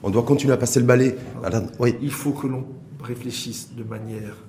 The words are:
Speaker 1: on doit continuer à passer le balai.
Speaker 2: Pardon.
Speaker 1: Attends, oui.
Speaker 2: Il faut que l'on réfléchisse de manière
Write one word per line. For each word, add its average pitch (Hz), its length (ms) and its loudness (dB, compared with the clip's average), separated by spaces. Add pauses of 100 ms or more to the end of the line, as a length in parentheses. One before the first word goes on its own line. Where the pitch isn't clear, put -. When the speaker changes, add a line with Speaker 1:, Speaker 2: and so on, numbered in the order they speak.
Speaker 1:
on 101 60 0
doit 113 120 4
continuer 139 300 4
à 120 60 6
passer 123 220 2
le 120 60 4
balai. 127 300 6 (240)
Speaker 2:
Pardon. 117 180 -2
Speaker 1:
Attends, - 80 0 (140)
oui. 120 220 4
Speaker 2:
Il 143 100 -2
faut 143 200 -2
que 143 140 -4
l'on 131 180 -4 (380)
réfléchisse - 760 -10
de 117 80 -10
manière 110 520 -8 (120)